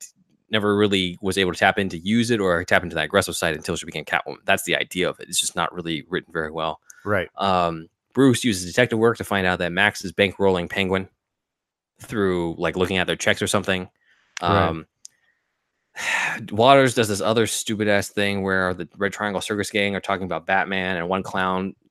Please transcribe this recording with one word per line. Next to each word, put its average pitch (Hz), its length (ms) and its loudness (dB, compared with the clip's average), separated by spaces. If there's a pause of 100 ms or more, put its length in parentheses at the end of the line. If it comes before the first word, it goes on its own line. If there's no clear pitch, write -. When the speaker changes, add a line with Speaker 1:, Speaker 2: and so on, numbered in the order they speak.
(500)
Speaker 1:
never 104 260 2
really 98 440 2
was 95 180 0
able 90 140 2
to 82 60 -8
tap 98 200 4
into, 92 200 -4
use 110 320 0
it 113 100 2
or 90 240 2
tap 92 180 2
into 85 120 -8
that 78 120 0
aggressive 90 300 0
side 82 180 -2
until 85 220 -6
she 78 100 -10
became 80 180 -10
Catwoman. - 400 -2
That's 98 200 0
the 80 120 0
idea 82 320 -2
of 67 100 -6
it. - 100 -16
It's - 120 -2
just - 160 -6
not 85 180 -2
really 82 340 -6
written 82 240 -4
very 80 180 -4
well. 80 300 -4 (240)
Speaker 2:
Right. 95 320 -2
Speaker 1:
Um, 87 520 0 (240)
Bruce 127 320 4
uses 95 220 0
detective 117 320 2
work 113 200 4
to - 60 -6
find 98 220 0
out 90 120 2
that 87 140 -2
Max 98 320 2
is 87 80 -8
bankrolling 92 580 2
Penguin. 95 380 -2 (920)
Through, 92 580 -2
like, 82 180 -2
looking 92 220 0
at 87 80 0
their 85 100 -2
checks - 260 -2
or 104 40 0
something. 92 420 -2 (540)
Speaker 2:
Right. 87 260 2
Speaker 1:
Um, 80 180 -6 (1120)
<sighs> - 540 -6
Waters 127 440 6
does 113 140 2
this 101 120 -2
other 110 260 2
stupid 104 420 -4
ass 101 200 2
thing 101 340 -2
where 95 320 0
the 90 140 -10 (100)
Red 98 140 -2
Triangle 104 280 -4
Circus 104 300 -4
Gang 101 260 -2
are 92 40 -4
talking 95 260 -4
about 82 200 -6
Batman, 92 500 -2
and 85 120 -4
one 95 140 -2
clown 92 520 -2 (160)